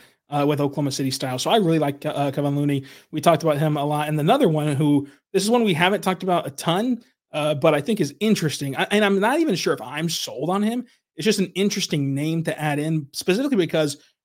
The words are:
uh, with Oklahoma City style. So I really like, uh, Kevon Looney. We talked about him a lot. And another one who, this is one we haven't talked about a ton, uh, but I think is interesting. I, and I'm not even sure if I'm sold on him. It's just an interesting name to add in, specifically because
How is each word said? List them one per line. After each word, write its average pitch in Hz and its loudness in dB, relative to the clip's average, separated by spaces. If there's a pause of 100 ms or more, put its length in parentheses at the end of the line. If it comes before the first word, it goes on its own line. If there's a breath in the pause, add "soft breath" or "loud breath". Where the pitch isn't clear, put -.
(300 soft breath)
uh, 143 0
with 147 0
Oklahoma 143 -2
City 135 -4
style. 127 -6
So - -4
I 214 4
really 165 2
like, 143 -2
uh, 143 -2
Kevon 143 -2
Looney. 143 0 (260 loud breath)
We 156 -6
talked 165 4
about 151 2
him 151 2
a 143 -2
lot. 147 -2
And 151 0
another 220 4
one 151 0
who, 143 2 (240 loud breath)
this 185 2
is 208 0
one 240 4
we 196 2
haven't 180 2
talked 185 -2
about 180 0
a 135 -12
ton, 220 -2 (300 loud breath)
uh, 151 -2
but 151 4
I 147 2
think 208 -2
is 139 -2
interesting. 151 0
I, 175 -2
and 208 4
I'm 196 2
not 240 2
even 320 2
sure 165 0
if 117 -8
I'm 147 -4
sold 143 -6
on 196 0
him. 233 -2 (300 loud breath)
It's 156 -6
just 214 2
an 180 -2
interesting 170 -2
name 160 -2
to 156 -6
add 151 -2
in, 156 -2
specifically 254 -2
because 160 0 (260 soft breath)